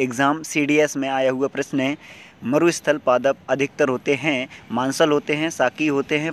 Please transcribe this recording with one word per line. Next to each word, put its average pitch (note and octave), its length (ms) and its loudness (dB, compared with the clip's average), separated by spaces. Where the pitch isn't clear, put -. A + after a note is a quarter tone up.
exam C#3 420 0
सीडीएस D3 520 0
में C3+ 120 -4
आया C3+ 220 0
हुआ C3 180 -2
प्रश्न C#3 320 -4
है। C#3 160 -2
मरुस्थल D3+ 540 2
पादप B2+ 380 2
अधिकतर C3+ 400 0
होते C3 260 -2
हैं, C3 340 -2
मांसल C3+ 380 0
होते D3 240 0
हैं, D#3 160 -4
साकी D3 360 -2
होते C#3+ 320 0
हैं, D#3 140 -4